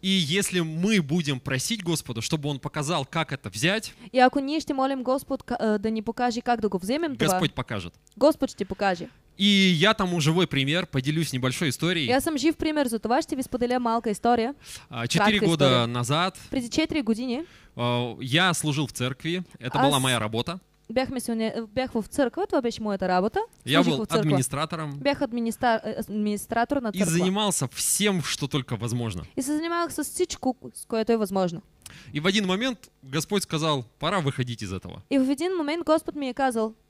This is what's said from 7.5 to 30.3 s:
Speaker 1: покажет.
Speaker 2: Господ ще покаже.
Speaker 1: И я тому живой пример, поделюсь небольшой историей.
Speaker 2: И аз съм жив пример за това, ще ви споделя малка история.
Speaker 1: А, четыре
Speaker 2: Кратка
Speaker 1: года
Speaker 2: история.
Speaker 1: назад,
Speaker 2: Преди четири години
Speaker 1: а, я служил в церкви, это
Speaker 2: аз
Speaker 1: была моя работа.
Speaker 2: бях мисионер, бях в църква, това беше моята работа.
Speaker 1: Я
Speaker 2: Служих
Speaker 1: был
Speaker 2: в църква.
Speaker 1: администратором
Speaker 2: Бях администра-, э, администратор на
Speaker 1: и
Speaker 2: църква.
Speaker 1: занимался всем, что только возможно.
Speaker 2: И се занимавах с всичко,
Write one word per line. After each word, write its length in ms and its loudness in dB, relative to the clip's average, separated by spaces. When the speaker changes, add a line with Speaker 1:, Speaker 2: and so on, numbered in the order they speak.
Speaker 1:
покажет. 400 -6
Speaker 2:
Господ 320 4
ще 160 -6
покаже. 420 -2
Speaker 1:
И 400 6
я 140 4
тому 280 0
живой 240 4
пример, 400 0
поделюсь 480 -2
небольшой 360 0
историей. 360 0
Speaker 2:
И 60 2
аз 120 4
съм 140 -2
жив 200 2
пример 300 0
за 120 -4
това, 220 0
ще 140 -6
ви 80 -4
споделя 360 -2
малка 320 0
история. 420 2
Speaker 1:
А, 180 -6
четыре 320 4
Speaker 2:
Кратка 60 2
Speaker 1:
года 200 4
Speaker 2:
история. 220 4
Speaker 1:
назад, 520 0
Speaker 2:
Преди 180 -2
четири 320 0
години 420 -2
Speaker 1:
а, 460 -2
я 320 2
служил 340 -2
в 40 -10
церкви, 500 -4
это 140 -8
Speaker 2:
аз 80 2
Speaker 1:
была 180 4
моя 200 2
работа. 400 -4
Speaker 2:
бях 200 0
мисионер, 560 -4
бях 180 -2
в 140 -2
църква, 400 0
това 140 0
беше 200 -4
моята 260 -2
работа. 320 2
Speaker 1:
Я 180 4
Speaker 2:
Служих 100 2
Speaker 1:
был 120 -2
Speaker 2:
в 20 -16
църква. 120 0
Speaker 1:
администратором 720 0
Speaker 2:
Бях 280 -2
администра-, 640 0
э, 160 -6
администратор 840 -2
на 120 -2
Speaker 1:
и 60 -6
Speaker 2:
църква. 120 2
Speaker 1:
занимался 560 2
всем, 540 2
что 260 -4
только 300 -2
возможно. 460 -2
Speaker 2:
И 60 -4
се 160 -2
занимавах 360 -2
с 100 -4
всичко, 520 -2